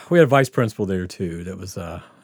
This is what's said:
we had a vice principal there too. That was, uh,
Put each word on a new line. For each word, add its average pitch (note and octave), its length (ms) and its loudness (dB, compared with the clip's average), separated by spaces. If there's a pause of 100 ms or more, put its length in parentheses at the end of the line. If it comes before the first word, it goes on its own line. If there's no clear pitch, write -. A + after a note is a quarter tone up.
we F3 100 4
had E3 60 8
a C3+ 40 4
vice C3+ 200 4
principal A2 380 -2
there F#2 200 -2
too. F2 380 -8
That F#2 140 -12
was, F#2 180 -14
uh, F2 240 -10 (240)